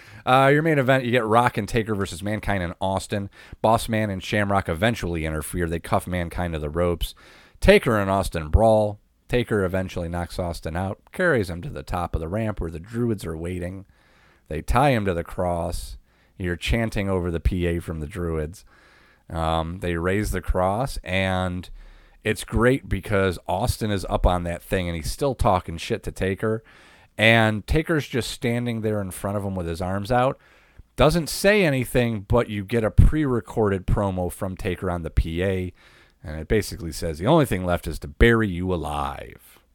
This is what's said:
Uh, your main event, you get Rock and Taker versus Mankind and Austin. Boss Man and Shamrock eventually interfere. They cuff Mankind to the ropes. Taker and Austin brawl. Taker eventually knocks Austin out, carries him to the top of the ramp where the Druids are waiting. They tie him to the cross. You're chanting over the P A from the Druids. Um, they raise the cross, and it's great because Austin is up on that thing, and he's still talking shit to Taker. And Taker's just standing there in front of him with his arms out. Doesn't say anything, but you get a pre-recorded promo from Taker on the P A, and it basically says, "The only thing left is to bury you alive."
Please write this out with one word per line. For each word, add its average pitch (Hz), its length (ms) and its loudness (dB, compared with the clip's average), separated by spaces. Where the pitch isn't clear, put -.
Uh, 135 280 6
your 147 100 4
main 160 180 2
event, 131 240 4
you 120 80 0
get 120 120 4
Rock 117 320 4
and 104 120 -4
Taker 110 260 0
versus 90 260 -4
Mankind 101 440 -2
and 85 160 -6
Austin. 95 500 -2
Boss 110 260 4
Man 107 220 0
and 95 100 -4
Shamrock 101 480 0
eventually 87 560 0
interfere. 80 440 -2
They 85 100 -2
cuff - 300 -2
Mankind 87 460 -4
to 80 40 -2
the 73 100 -4
ropes. 85 460 -2
Taker 185 360 6
and 98 140 2
Austin 87 380 -2
brawl. 104 500 4
Taker 113 360 0
eventually 92 440 -4
knocks 85 320 -6
Austin 85 360 -6
out, 95 220 -6
carries 139 360 0
him 87 140 -8
to 78 60 -8
the 73 160 -10
top 87 320 -4
of 80 40 -2
the 80 80 -6
ramp 104 320 -2
where 82 120 -6
the 82 80 -10
Druids 117 440 -2
are 82 120 -6
waiting. 90 480 -8
They 78 140 -6
tie 135 280 4
him 113 140 2
to 95 100 0
the 85 100 -2
cross. 87 720 -4
You're 87 200 -2
chanting 113 520 0
over 90 220 0
the 82 100 -2
P 87 260 0
A 85 120 0
from 82 220 -8
the 76 80 -8
Druids. 82 560 -6
Um, 82 480 -2
they 87 180 -4
raise 98 360 0
the 92 80 -2
cross, 98 640 0
and 92 640 -2
it's 107 180 -2
great 117 460 2
because 98 580 0
Austin 107 460 -2
is 95 180 -2
up - 160 2
on 90 180 4
that 85 180 -6
thing, 92 260 -2
and 85 80 -4
he's 82 160 -6
still 139 240 -2
talking 90 400 2
shit 104 260 -4
to - 80 -8
Taker. 101 540 -2
And 110 480 6
Taker's 156 400 0
just - 240 -4
standing 120 520 -2
there 107 180 0
in 95 100 -6
front 101 280 -4
of 98 40 -4
him 98 120 -2
with 90 120 -4
his 82 140 -4
arms 98 320 -2
out. 123 260 2
Doesn't 156 340 4
say 202 340 4
anything, 120 640 0
but 120 220 2
you 104 120 -2
get 110 220 0
a 104 60 2
pre-recorded 113 960 4
promo 95 440 0
from 95 240 -6
Taker 92 360 -4
on 87 120 -4
the - 60 -6
P 82 340 0
A, 92 300 -2
and 78 160 -10
it 78 80 -10
basically 87 460 -2
says, 82 260 -6
"The 87 80 -2
only 151 200 4
thing 92 180 -2
left 87 220 0
is 78 140 -6
to - 80 -12
bury 113 400 4
you 90 260 -4
alive." 73 840 -8